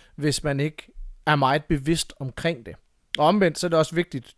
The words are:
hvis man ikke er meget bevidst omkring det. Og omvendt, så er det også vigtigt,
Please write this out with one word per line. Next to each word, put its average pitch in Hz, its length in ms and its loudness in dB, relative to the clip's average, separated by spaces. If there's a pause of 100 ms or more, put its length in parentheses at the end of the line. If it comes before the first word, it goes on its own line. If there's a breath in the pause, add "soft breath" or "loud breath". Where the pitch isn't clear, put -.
(160 soft breath)
hvis 143 280 -2
man 139 160 -2
ikke 151 320 -6 (340)
er 151 100 4
meget 143 280 2
bevidst 156 560 -2
omkring 131 460 -6
det. 85 80 -14 (440)
Og 151 80 4
omvendt, 180 320 4
så 180 80 -2
er - 20 0
det 165 100 2
også 160 160 0
vigtigt, 160 440 -4